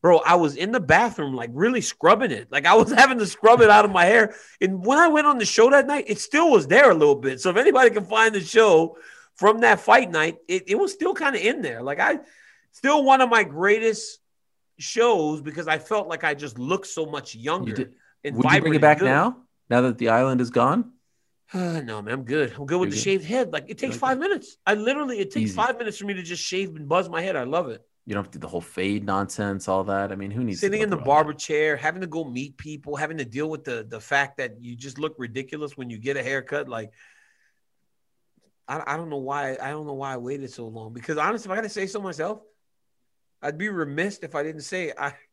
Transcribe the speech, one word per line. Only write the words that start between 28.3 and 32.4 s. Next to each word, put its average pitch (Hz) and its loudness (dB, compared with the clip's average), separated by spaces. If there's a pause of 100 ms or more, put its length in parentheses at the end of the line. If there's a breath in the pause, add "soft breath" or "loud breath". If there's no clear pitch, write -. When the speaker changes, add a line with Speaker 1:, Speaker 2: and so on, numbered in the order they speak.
Speaker 2:
to 82 -16
do 67 -12
the - -12
whole 87 -8
fade 101 -4
nonsense, 98 -4
all 95 -2
that. 98 -4
I - -10
mean, 98 -10
who 120 -6
needs 98 -6
to 208 -2
Speaker 1:
Sitting 202 -2
Speaker 2:
go 214 0
Speaker 1:
in 208 -4
the 175 -2
Speaker 2:
through 143 -10
all - -6
Speaker 1:
barber 151 2
Speaker 2:
that? 143 -14
Speaker 1:
chair, 151 -2
having 160 -6
to 185 -10
go 156 -8
meet 131 -12